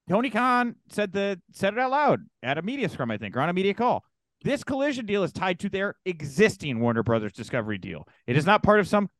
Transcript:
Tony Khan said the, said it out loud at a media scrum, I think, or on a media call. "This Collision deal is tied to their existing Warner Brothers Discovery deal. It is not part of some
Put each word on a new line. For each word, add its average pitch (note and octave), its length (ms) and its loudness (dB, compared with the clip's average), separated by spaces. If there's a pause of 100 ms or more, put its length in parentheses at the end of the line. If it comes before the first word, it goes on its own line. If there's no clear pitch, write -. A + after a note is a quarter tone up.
Tony A3+ 220 2
Khan B3 460 0 (140)
said G#3 220 -4
the, G3 280 -2 (120)
said G3 220 -2
it A3+ 40 -2
out B3+ 120 0
loud C4 300 2 (220)
at C3+ 160 -2
a D#3+ 40 -6
media A#3 260 -4
scrum, B2+ 220 -4
I G#2+ 80 -2
think, G2+ 180 -8
or B2 40 0
on D3+ 80 2
a F3 40 -2
media F#3+ 220 0
call. A3 300 0 (400)
"This C#4 200 -2
Collision C4+ 420 -2
deal G3+ 160 0
is E3+ 100 -2
tied F#3 280 -2
to G3+ 80 -4
their G3 260 -4 (100)
existing D3+ 760 0
Warner A#2 240 2
Brothers A2 280 0
Discovery G#2+ 460 -4
deal. F2+ 300 -12 (180)
It B2 100 2
is D3+ 80 2
not G3+ 200 4
part G#3 160 6
of F3+ 80 0
some G3+ 200 2 (120)